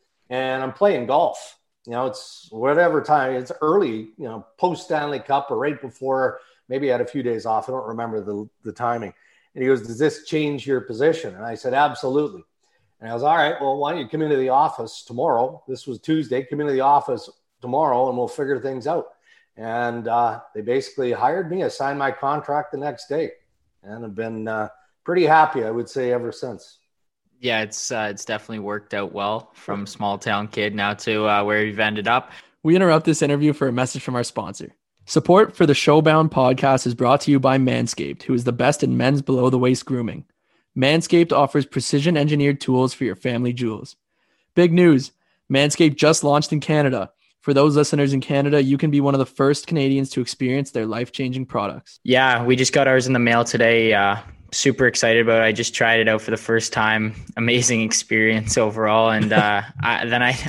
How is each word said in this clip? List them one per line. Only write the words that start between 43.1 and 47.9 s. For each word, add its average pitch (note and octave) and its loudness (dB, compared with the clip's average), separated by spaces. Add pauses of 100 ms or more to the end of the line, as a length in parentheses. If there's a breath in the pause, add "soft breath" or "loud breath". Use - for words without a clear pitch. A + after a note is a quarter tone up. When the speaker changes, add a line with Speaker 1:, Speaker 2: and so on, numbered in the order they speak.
Speaker 3:
family B2 -4
jewels. A#2+ -8 (580)
Big F3 4
news, E3 6 (420)
Manscaped D3 2
just D#3 2
launched D3 2
in D3+ 0
Canada. C#3 0 (300)
For C#3+ 0
those C#3+ 6
listeners C#3+ 2